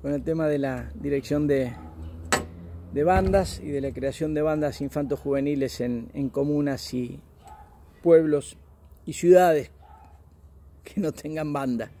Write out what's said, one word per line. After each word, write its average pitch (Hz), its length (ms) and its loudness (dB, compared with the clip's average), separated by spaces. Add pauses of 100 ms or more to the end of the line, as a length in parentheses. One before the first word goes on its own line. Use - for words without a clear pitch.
con 143 100 -2
el 135 100 -4
tema 160 240 0
de 147 120 0
la 127 340 -4
dirección 147 540 -2
de, 131 260 0 (1200)
de 143 100 0
bandas 190 560 4
y 156 100 -10
de 139 120 -2
la 135 100 -4
creación 139 440 -4
de 151 80 0
bandas 151 380 0
infanto-juveniles 139 1000 -2
en, 120 320 -4
en 139 160 -4
comunas 143 640 -2
y 127 260 -6 (840)
pueblos 160 560 4 (480)
y 156 60 -8
ciudades 175 580 6 (1120)
que - 180 -6
no 156 100 -2
tengan 156 420 -6
banda 127 360 -2 (100)